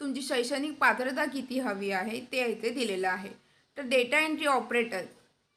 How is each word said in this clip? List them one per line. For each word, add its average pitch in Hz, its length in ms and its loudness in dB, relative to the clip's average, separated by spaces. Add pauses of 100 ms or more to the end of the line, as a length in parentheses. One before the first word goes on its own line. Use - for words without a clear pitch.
तुमची 277 220 -4
शैक्षणिक 277 560 -2
पात्रता 262 480 2
किती 262 340 -4
हवी 202 320 -2
आहे 214 300 -2 (100)
ते 247 200 0
इथे 220 180 -2
दिलेलं 196 400 0
आहे. 190 200 -4 (480)
तर 285 40 -8
डेटा 254 380 4
एंट्री 311 260 0
ऑपरेटर 233 600 2 (520)